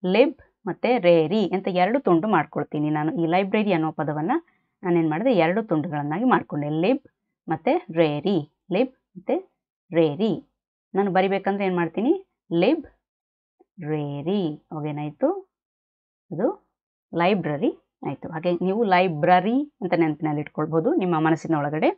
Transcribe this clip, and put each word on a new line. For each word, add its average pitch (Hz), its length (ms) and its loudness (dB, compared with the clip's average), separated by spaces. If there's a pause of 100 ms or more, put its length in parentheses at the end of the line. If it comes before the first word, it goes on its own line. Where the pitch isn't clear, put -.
ಲಿಬ್ 233 300 4 (320)
ಮತ್ತೆ 233 320 0
ರೇರಿ 175 500 4
ಅಂತ 190 200 -2
ಎರಡು 190 320 2
ತುಂಡು 185 280 2
ಮಾಡ್ಕೊಳ್ತೀನಿ 151 640 0
ನಾನು. 151 320 -2
ಈ 165 40 0
ಲೈಬ್ರರಿ 196 460 0
ಅನ್ನೋ 160 200 0
ಪದವನ್ನ 151 400 -4 (500)
ನಾನೇನ್ 170 280 2
ಮಾಡಿದೆ, 208 220 0
ಎರಡು 180 300 2
ತುಂಡುಗಳನ್ನಾಗಿ 156 640 -2
ಮಾಡ್ಕೊಂಡೆ. 160 440 0
ಲಿಬ್ 175 400 0 (400)
ಮತ್ತೆ 247 420 -2
ರೇರಿ, 160 600 0 (220)
ಲಿಬ್ 220 460 -4
ಮತ್ತೆ 240 180 -4 (560)
ರೇರಿ. 165 400 2 (600)
ನಾನು 196 160 0
ಬರಿಬೇಕಂದ್ರೆ 196 560 0
ಏನ್ 185 100 0
ಮಾಡ್ತೀನಿ, 208 480 -2 (280)
ಲಿಬ್ 226 340 2 (1040)
ರೇರಿ. 151 840 -4
ಅವಾಗೇನಾಯ್ತು, 151 560 -4 (1040)
ಅದು 208 440 -4 (380)
ಲೈಬ್ರರಿ 170 640 0 (280)
ಆಯ್ತು. 143 220 -8
ಹಾಗೆ 170 240 -4
ನೀವು 190 320 0
ಲೈಬ್ರರಿ 185 880 2 (100)
ಅಂತ 175 140 -2
ನೆನಪಿನಲ್ಲಿ 156 440 0
ಇಟ್ಕೊಳ್ಬೋದು 160 540 -2
ನಿಮ್ಮ 180 260 0
ಮನಸ್ಸಿನ 160 340 0
ಒಳಗಡೆ. 151 440 0